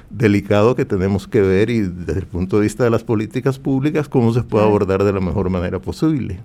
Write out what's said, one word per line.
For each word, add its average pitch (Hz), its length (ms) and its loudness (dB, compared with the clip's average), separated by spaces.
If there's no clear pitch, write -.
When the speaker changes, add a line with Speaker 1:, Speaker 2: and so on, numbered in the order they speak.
Speaker 1:
delicado 104 640 2
que 131 100 -2
tenemos 98 440 -2
que 113 120 2
ver, 98 300 2
y 117 100 0
desde 87 400 -4
el 85 60 -10
punto 92 300 -4
de 104 80 4
vista 110 200 -2
de 117 60 2
las 113 140 0
políticas 123 540 -2
públicas, 143 500 -2
cómo 117 240 2
se 120 100 0
puede 107 220 2
Speaker 2:
Claro. 110 40 4
Speaker 1:
abordar 98 360 2
de 101 80 4
la 98 80 -2
mejor 90 280 -2
manera 92 300 -2
posible. 98 680 -4